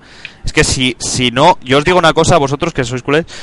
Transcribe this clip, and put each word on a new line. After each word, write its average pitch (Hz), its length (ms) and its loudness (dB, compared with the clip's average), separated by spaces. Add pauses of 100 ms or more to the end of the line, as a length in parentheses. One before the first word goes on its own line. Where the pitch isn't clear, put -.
(460)
es - 80 -6
que 151 100 2
si, 127 340 -2
si - 340 -4
no, 147 300 2
yo 135 180 0
os 147 40 0
digo 180 140 2
una 165 160 4
cosa 160 220 2
a - 20 6
vosotros 139 360 -2
que 131 120 -4
sois 123 180 -6
culés, 151 220 0 (180)